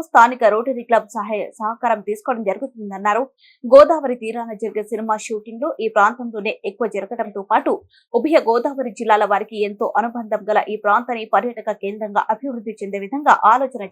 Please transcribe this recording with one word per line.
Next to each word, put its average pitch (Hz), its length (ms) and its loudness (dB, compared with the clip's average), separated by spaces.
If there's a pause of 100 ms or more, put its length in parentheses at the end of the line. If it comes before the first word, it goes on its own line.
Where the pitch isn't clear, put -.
స్థానిక 247 360 6 (100)
రోటరీ 240 340 -2
క్లబ్ 214 300 0
సహాయ 208 260 -4 (160)
సహకారం 226 480 -2
తీసుకోవడం 220 420 -4
జరుగుతుందన్నారు. 208 720 -4 (420)
గోదావరి 277 580 6
తీరాన 226 300 -8 (100)
జరిగే 214 200 -4 (100)
సినిమా 220 320 -2
షూటింగ్లు 226 440 -8 (160)
ఈ 220 120 0
ప్రాంతంలోనే 220 560 0 (180)
ఎక్కువ 233 240 -4
జరగడంతో 202 560 -8
పాటు, 262 240 2 (400)
ఉభయ 294 240 4 (100)
గోదావరి 240 520 0
జిల్లాల 214 320 2
వారికి 214 260 -2 (100)
ఎంతో 208 200 -4 (120)
అనుబంధం 220 480 -4
గల 208 140 2 (100)
ఈ 214 140 -4
ప్రాంతాన్ని 226 480 0
పర్యాటక 214 480 -2
కేంద్రంగా 208 420 -4 (100)
అభివృద్ధి 233 460 -8
చెందే 196 240 -8
విధంగా 269 300 2 (180)
ఆలోచన 254 400 -2